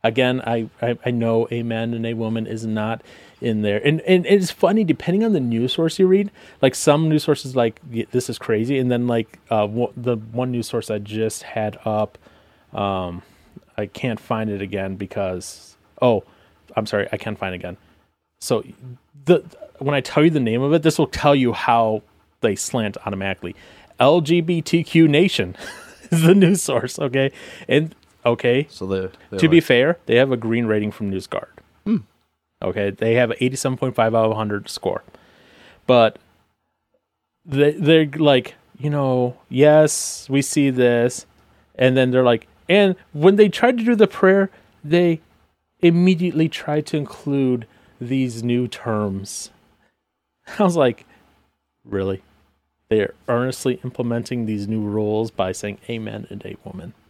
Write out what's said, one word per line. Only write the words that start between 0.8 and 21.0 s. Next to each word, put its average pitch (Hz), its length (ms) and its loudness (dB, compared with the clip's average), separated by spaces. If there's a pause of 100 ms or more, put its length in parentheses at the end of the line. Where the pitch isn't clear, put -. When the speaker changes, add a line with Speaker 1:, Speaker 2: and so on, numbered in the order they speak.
Speaker 1:
I, 117 240 -4
I 131 60 -2
know 113 380 0
a 117 140 -6
man 113 300 -6
and 113 120 -6
a 117 80 -4
woman 113 320 -6
is 113 200 -10
not 110 360 -4 (380)
in 110 220 -2
there. 104 240 0
And, 156 160 2
and 185 240 4
it's 190 260 2
funny, 202 320 2
depending 175 400 0
on 226 80 0
the 180 80 2
news 120 340 -2
source 165 240 -2
you 190 100 4
read, 202 220 2 (320)
like, 135 140 2
some 151 320 2
news 151 160 2
sources, 135 320 -2
like, 117 240 0 (100)
y-, 113 220 -6
"This 123 180 -2
is 113 80 -8
crazy." 117 420 -2
And 123 120 0
then, 120 160 0
like, 117 320 -4 (100)
uh, 110 180 0
w-, 117 280 -4
the 120 220 -4
one 117 340 -6
news 120 160 -4
source 113 220 -6
I 107 100 -4
just 107 440 -6
had 107 420 -6
up, 107 320 -4 (560)
um, 92 480 -6 (560)
I 107 80 -6
can't 113 340 -8
find 110 300 -6
it 101 120 -6
again 98 340 -6
because, 92 840 -10 (240)
oh, 117 220 2 (520)
I'm 110 100 -2
sorry, 101 260 -4
I 107 60 -8
can't 104 220 -10
find 95 140 -8
it 90 40 -12
again. - 200 -12 (640)
So 117 220 -2 (640)
the, 160 180 4 (380)
when 139 160 -2
I 135 60 0
tell - 240 0
you 170 40 6
the 151 120 0
name 117 200 0
of 143 120 0
it, 165 100 2
this 160 160 2
will 151 80 2